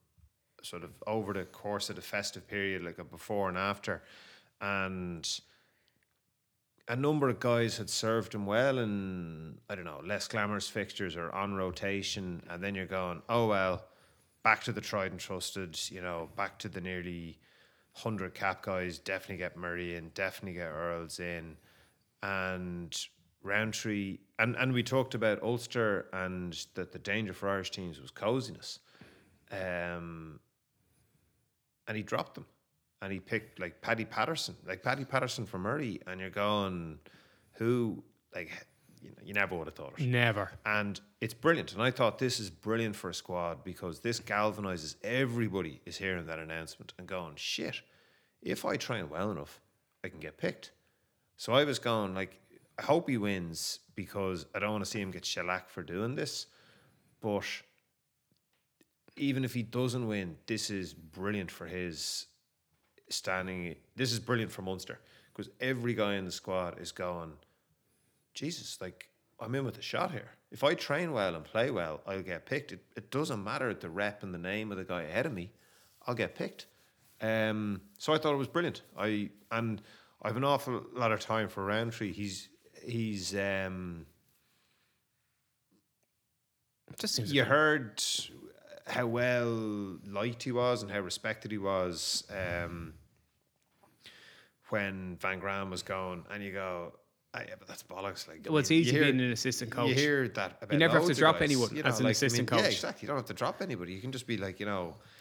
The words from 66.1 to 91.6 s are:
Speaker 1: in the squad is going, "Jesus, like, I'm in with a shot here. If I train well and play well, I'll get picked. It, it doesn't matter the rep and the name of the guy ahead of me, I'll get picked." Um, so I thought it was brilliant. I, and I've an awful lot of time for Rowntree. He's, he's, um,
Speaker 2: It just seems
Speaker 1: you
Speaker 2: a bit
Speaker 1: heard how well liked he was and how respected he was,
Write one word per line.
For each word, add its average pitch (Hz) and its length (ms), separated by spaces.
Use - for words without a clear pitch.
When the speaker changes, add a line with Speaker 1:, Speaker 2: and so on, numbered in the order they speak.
Speaker 1:
in 95 100
the 87 60
squad 90 480
is 87 120
going, 85 460
"Jesus, - 460
like, - 300
I'm 120 160
in 139 100
with - 120
a - 40
shot - 300
here. - 200
If - 120
I 151 120
train 165 360
well 98 240
and 78 100
play 123 260
well, 82 340
I'll 95 160
get 87 240
picked. 135 260
It, 92 120
it 107 160
doesn't 131 320
matter 120 300
the 90 160
rep 101 340
and 95 100
the 87 40
name 101 340
of 95 60
the 95 60
guy 87 200
ahead 95 220
of 147 80
me, 90 180
I'll 123 100
get 110 200
picked." - 320
Um, 110 600
so - 160
I 156 40
thought 156 160
it 139 40
was 131 100
brilliant. 165 340
I, 104 320
and 113 300
I've 113 160
an 131 80
awful 131 480
lot 117 180
of 107 80
time 110 300
for 98 160
Rowntree. 110 480
He's, 98 340
he's, 104 540
um, 92 720
Speaker 2:
It - 100
just - 160
seems 120 180
Speaker 1:
you 135 80
Speaker 2:
a 120 40
bit - 40
Speaker 1:
heard 151 540
how 123 200
well 113 1000
liked 110 360
he 131 80
was 120 300
and 101 100
how 104 100
respected 104 500
he 110 80
was, 92 720